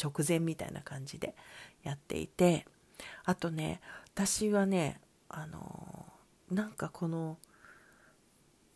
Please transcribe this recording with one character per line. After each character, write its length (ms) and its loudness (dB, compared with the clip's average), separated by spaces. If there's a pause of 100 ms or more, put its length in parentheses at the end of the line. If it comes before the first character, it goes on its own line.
直 100 -2 (140)
前 140 4
み 160 0
た 100 -6
い 60 -10
な 80 -8
感 240 -8
じ 140 -10
で 160 -6 (480)
や 120 -2
っ 40 -8
て 200 -4
い 80 -4
て。 400 4 (580)
あ 100 2
と 160 -2
ね、 300 -2 (340)
私 360 2
は 160 6
ね、 340 2 (280)
あ 180 -10
の 600 -12 (440)
ー、 40 2
な 120 2
ん 60 -10
か 160 -4
こ 200 -2
の、 300 -2 (1400)